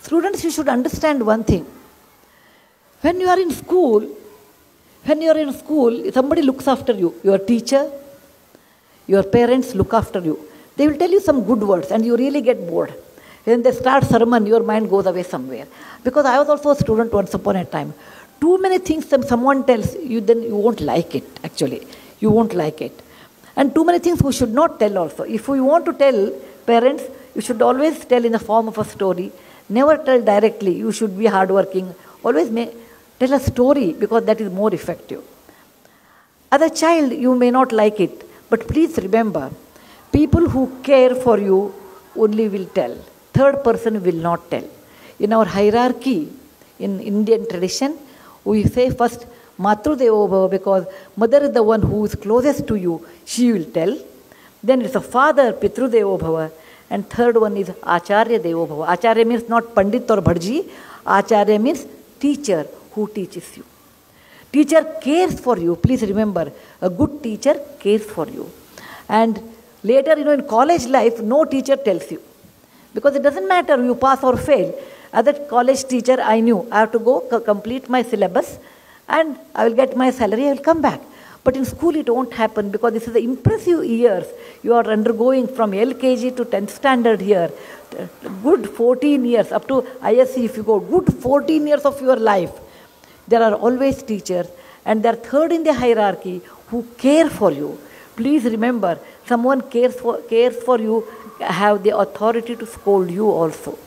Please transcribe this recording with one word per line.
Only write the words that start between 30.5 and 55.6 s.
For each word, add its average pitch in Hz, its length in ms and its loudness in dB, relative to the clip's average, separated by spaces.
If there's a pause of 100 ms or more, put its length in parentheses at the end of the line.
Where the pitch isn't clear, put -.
"You 208 200 -4
should 202 260 -4
be 220 80 0
hardworking." 190 680 0 (300)
Always 262 260 0
may, 226 200 -6 (480)
tell 254 160 0
a 269 60 2
story 269 520 2
because 220 320 -2
that 214 160 0
is 202 100 -6
more 196 240 -2
effective. - 480 -10 (1300)
As 269 120 4
a 320 80 2
child, 320 420 2
you 254 220 2
may 247 160 2
not 254 220 2
like 214 280 2
it, - 260 -4 (220)
but - 180 -2
please 320 320 0
remember, 190 520 -2 (640)
people 311 360 4
who 262 140 0 (200)
care 254 320 6
for 240 240 2
you 196 360 0 (420)
only 220 320 2
will 190 180 -6
tell. 127 300 -4 (380)
Third 277 280 4
person 226 400 0
will 175 260 0
not 170 220 -4
tell. 135 140 -6 (560)
In 208 140 0
our 220 100 4
hierarchy, 208 840 0 (500)
in 196 200 -6
Indian 208 480 0
tradition, 185 500 -4 (480)
we 208 200 2
say 247 260 2
first - 360 -2 (320)
Matru 208 380 0
Devo 214 320 4
Bhava 190 220 2
because 190 360 0 (280)
mother 233 300 4
is 269 80 0
the 233 100 4
one 214 200 4
who 208 240 0
is 208 80 -4
closest 247 520 0
to 220 80 -2
you, 175 320 -4 (180)
she 240 280 0
will 170 140 -2
tell. 175 300 -2 (680)
Then 254 180 2
it's 208 140 -4
a 190 40 0
father, 262 520 2
Pitru 233 360 -2